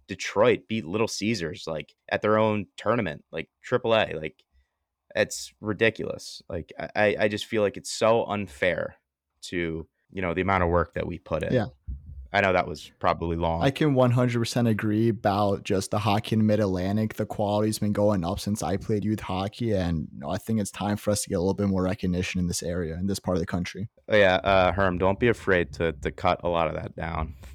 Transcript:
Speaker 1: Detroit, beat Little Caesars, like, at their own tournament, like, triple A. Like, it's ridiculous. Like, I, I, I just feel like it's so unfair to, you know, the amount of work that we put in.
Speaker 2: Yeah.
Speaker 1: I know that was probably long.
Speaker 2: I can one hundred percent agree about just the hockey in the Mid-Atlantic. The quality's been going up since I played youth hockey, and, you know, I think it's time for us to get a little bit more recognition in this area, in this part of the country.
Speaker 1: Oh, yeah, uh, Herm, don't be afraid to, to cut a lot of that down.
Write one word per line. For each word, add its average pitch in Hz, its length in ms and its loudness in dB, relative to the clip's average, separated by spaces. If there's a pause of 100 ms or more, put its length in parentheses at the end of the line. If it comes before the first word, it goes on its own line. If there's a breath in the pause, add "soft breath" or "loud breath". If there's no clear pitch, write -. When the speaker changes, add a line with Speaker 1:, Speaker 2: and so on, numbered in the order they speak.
Speaker 1:
Detroit, - 640 2
beat 113 160 -4
Little 104 240 -2
Caesars, 98 580 -4
like, 78 300 -8 (140)
at - 120 -2
their 107 160 2
own 107 280 2 (100)
tournament, 101 560 -2
like, 80 160 -8 (140)
triple 113 340 0
A. 87 200 2
Like, 78 280 -10 (720)
it's - 460 -2
ridiculous. - 880 -2
Like, 85 280 -10
I, - 160 -8
I, 104 280 2
I 107 80 4
just 104 160 -6
feel 110 160 -2
like 95 160 0
it's - 140 -12
so 113 340 4
unfair 95 720 -2 (460)
to, 82 440 -4 (240)
you 95 100 -8
know, 87 120 0
the 90 80 0
amount 92 220 2
of 85 60 2
work 85 260 0
that 80 120 -4
we 85 120 -8
put 80 240 -4
in. 95 100 -2
Speaker 2:
Yeah. 113 140 0 (640)
Speaker 1:
I 101 80 4
know 95 120 4
that 85 140 2
was - 320 -12
probably 85 380 0
long. 82 260 0
Speaker 2:
I 139 80 2
can 151 220 2
one 127 180 6
hundred 120 280 2
percent 117 280 0
agree 107 420 2
about 101 540 2
just 98 280 -2
the 107 80 0
hockey 104 360 0
in 110 40 4
the 107 60 4
Mid-Atlantic. 104 720 0
The 107 100 -4
quality's 107 540 0
been 104 140 0
going 104 320 2
up 92 140 -2
since 104 220 -4
I 90 160 -2
played 104 280 -2
youth 107 160 -2
hockey, 98 520 -4
and, 85 380 0
you - 80 -16
know, 71 100 -8
I 95 80 -2
think 113 220 -2
it's 98 120 -4
time 104 260 -2
for - 140 -2
us 101 120 0
to - 60 -10
get 98 60 -2
a 87 40 2
little 95 140 2
bit 101 140 0
more 95 160 2
recognition 90 560 0
in 87 80 2
this 85 140 -4
area, 85 340 -4
in 92 120 -4
this 98 120 -2
part 90 180 -2
of - 20 0
the 82 80 -2
country. 92 400 -4 (220)
Speaker 1:
Oh, 107 80 6
yeah, 92 180 8
uh, 95 380 4
Herm, 92 240 2
don't 92 220 2
be 120 100 4
afraid 90 440 2
to, 82 200 0
to 73 180 -6
cut - 320 0
a 87 60 0
lot 85 180 2
of 80 80 -4
that 82 200 -10
down. 82 400 -6 (200)